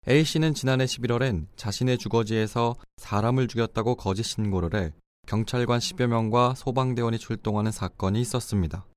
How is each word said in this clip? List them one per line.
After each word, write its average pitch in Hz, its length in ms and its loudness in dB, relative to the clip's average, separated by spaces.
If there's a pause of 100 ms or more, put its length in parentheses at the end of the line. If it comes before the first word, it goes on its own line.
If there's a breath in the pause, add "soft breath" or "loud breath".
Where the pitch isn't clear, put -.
A씨는 156 460 4
지난해 131 320 0
십일월엔 117 680 -2
자신의 123 420 -2
주거지에서 113 760 0 (200)
사람을 117 520 0
죽였다고 113 480 0
거짓 98 260 -2
신고를 98 580 0
해 80 140 -4 (320)
경찰관 120 520 0
십여 - 280 -2
명과 117 500 2
소방대원이 120 600 0
출동하는 107 520 -2
사건이 98 520 -2
있었습니다. 101 640 -2 (100)